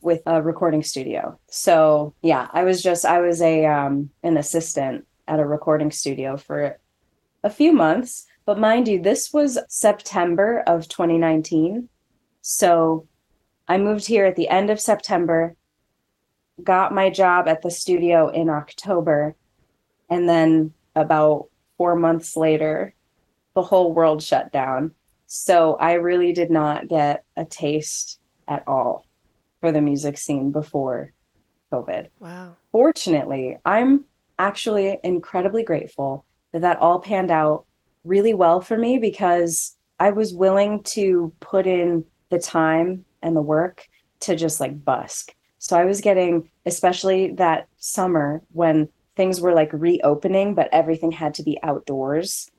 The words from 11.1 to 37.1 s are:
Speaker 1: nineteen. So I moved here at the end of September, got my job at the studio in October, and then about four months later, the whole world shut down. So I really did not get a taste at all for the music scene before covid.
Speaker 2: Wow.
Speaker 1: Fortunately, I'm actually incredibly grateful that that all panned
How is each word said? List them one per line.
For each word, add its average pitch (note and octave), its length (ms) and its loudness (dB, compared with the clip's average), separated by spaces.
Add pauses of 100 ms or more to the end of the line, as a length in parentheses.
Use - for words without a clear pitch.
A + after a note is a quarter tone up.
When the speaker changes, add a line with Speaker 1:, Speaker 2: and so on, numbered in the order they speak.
Speaker 1:
nineteen. E3 720 0 (540)
So E3 680 0 (580)
I F3+ 100 0
moved G#3 300 -2
here G#3+ 180 2
at F#3 120 2
the E3+ 120 -2
end G3 220 2
of G#3+ 100 0
September, E3+ 760 0 (1080)
got F#3 320 2
my F#3+ 160 2
job F3+ 380 2
at D#3+ 140 0
the F3 100 -6
studio E3+ 560 2
in E3 200 -2
October, D3+ 840 -2 (760)
and F3 200 0
then D#3+ 440 4 (220)
about D3+ 540 2 (280)
four F3 200 0
months E3 400 0
later, D#3 580 0 (600)
the F#3+ 80 0
whole F3+ 300 2
world D#3+ 300 2
shut - 300 -2
down. C3+ 400 -4 (340)
So E3 480 2
I E3+ 200 0
really F3 380 0
did E3+ 200 0
not D3+ 360 0
get D3 360 0 (120)
a E3 80 -6
taste - 760 -8 (260)
at C#3+ 220 -8
all C3 360 -2 (560)
for E3+ 120 0
the D#3 80 2
music C#3+ 360 -2
scene C#3 360 -4
before C#3 600 -6 (600)
covid. - 360 -8 (120)
Speaker 2:
Wow. F3+ 340 -18 (160)
Speaker 1:
Fortunately, D3+ 960 0
I'm B3+ 400 2 (340)
actually G3 640 -2
incredibly F#3 640 -2
grateful C#3 600 -6 (280)
that E3+ 80 -4
that F3 180 0
all F3 220 2
panned F#3 320 -2